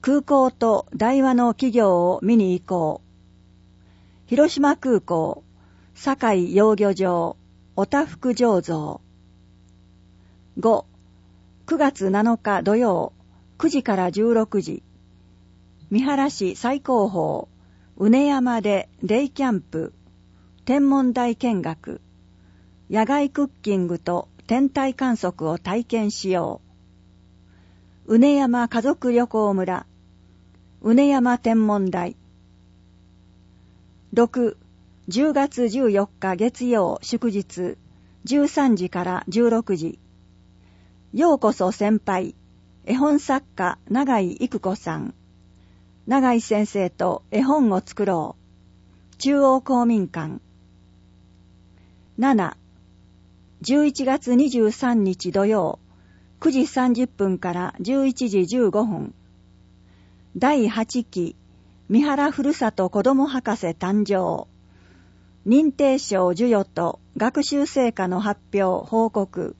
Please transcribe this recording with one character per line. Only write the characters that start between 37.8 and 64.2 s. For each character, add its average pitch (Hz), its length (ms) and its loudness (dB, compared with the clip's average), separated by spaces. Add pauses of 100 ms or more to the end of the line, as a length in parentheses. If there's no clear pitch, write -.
十 285 240 0
三 269 280 2
時 180 140 -4
か 180 140 -6
ら 180 240 -6
十 233 220 2
六 226 260 0
時。 165 240 -8 (1120)
よ 311 220 2
う - 40 -4
こ 214 140 2
そ 185 180 -2
先 208 340 0
輩、 185 300 -4 (500)
絵 240 100 -2
本 294 240 2
作 277 260 -4 (100)
家 180 240 -4 (100)
永 254 300 0
井 185 140 -2
育 240 260 -6
子 190 160 -4
さ 160 220 -8
ん。 135 160 -10 (920)
永 254 280 2
井 233 60 2
先 208 260 0
生 190 240 -2
と - 400 -4
絵 214 100 0
本 262 300 2
を 190 120 0
作 - 220 -6
ろ 175 300 -4 (800)
う。 - 20 -20
中 277 240 2
央 262 180 4
公 247 280 0
民 220 200 2
館。 156 320 -10 (1800)
七、 220 400 0 (1040)
十 294 260 2
一 277 180 -4
月 262 300 0
二 269 140 4
十 233 220 2
三 240 320 0
日 185 280 -4
土 196 160 0
曜、 202 320 0 (600)
九 320 120 2
時 262 160 2
三 254 260 0
十 240 140 0
分 190 320 -2
か 180 140 -6
ら 180 260 -6
十 269 260 0
一 254 240 -2
時 190 160 2
十 226 240 0
五 208 160 0
分。 170 300 -6 (1200)
第 247 320 2
八 226 360 -4
期、 - 300 -8 (520)
三 226 140 4
原 294 300 0
ふ 285 120 -4
る 285 100 0
さ 226 180 -2
と 185 180 -2
子 202 140 0
ど 262 120 4
も 269 100 2
博 254 300 -4
士 190 120 -6
誕 190 380 -2
生。 175 420 -2 (1000)